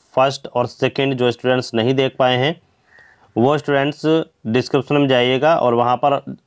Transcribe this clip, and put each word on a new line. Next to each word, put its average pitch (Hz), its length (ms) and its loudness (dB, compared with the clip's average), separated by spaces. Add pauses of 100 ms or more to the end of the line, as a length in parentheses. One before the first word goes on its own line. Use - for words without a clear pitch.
(140)
फर्स्ट 135 320 -2
और 120 220 -4
सेकंड 135 460 -4
जो 123 180 0
स्टूडेंट्स 127 420 -2
नहीं 117 200 0
देख 131 240 -2
पाए 127 180 2
हैं, 143 240 -2 (760)
वो 131 220 2
स्टूडेंट्स 143 440 -2 (440)
डिस्क्रिप्शन 127 480 -2
में 143 140 2
जाइएगा 131 480 2
और 120 180 2
वहाँ 120 240 0
पर 139 380 -2 (100)